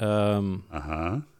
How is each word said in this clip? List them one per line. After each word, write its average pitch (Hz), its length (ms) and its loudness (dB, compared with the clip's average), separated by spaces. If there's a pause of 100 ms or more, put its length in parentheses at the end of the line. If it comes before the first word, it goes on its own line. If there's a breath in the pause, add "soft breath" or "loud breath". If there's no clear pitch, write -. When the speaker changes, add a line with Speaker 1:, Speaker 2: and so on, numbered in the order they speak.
Speaker 1:
um, 104 720 2
Speaker 2:
Uh-huh. 78 460 -2 (200)